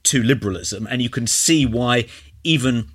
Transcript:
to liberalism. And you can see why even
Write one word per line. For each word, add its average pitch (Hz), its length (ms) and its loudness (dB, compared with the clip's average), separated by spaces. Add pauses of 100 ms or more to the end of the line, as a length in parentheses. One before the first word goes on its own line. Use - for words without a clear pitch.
to 127 200 2
liberalism. 104 680 -2
And 127 120 -2
you 117 80 0
can 117 180 -4
see 160 380 2
why 120 400 0 (380)
even 123 520 0